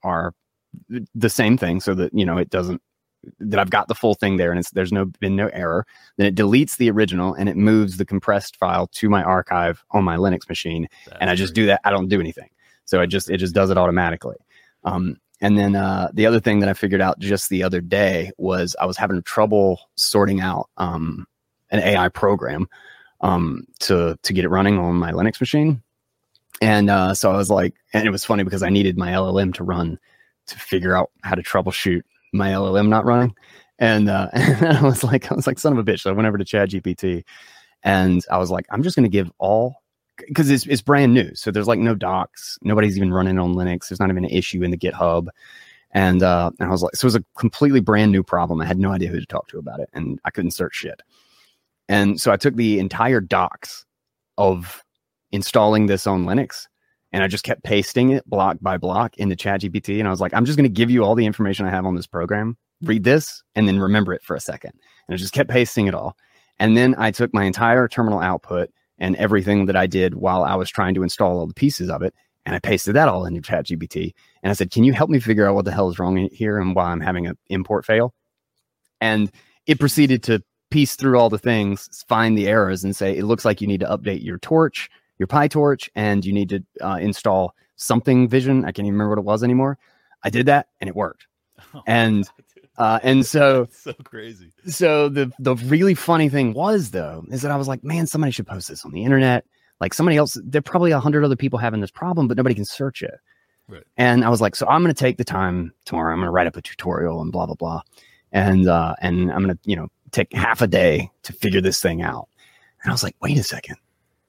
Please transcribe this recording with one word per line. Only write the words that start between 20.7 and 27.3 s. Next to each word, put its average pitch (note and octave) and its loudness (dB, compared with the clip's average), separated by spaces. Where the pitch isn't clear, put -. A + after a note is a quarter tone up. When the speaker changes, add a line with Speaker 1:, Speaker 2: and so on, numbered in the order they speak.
Speaker 1:
um, E2+ -6
an G#2 0
A G2+ 2
I F2+ 2
program, F2+ -2
um, F2 -2
to, E2+ 0
to - -4
get F#2 0
it F2 -2
running G2 4
on F2 0
my F2 0
Linux F2+ -2
machine. D3+ 0
And, G#2 4
uh, F#2+ 2
so G2 2